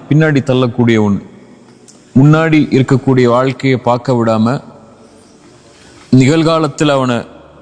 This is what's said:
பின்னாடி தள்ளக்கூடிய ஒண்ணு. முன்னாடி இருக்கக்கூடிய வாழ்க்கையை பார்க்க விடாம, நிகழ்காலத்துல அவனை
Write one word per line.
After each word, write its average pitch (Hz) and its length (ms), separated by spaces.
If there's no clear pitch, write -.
பின்னாடி 151 320
தள்ளக்கூடிய 120 560
ஒண்ணு. 101 160
முன்னாடி 156 420
இருக்கக்கூடிய 127 500
வாழ்க்கையை 131 420
பார்க்க 123 300
விடாம, 113 280
நிகழ்காலத்துல 156 760
அவனை 123 200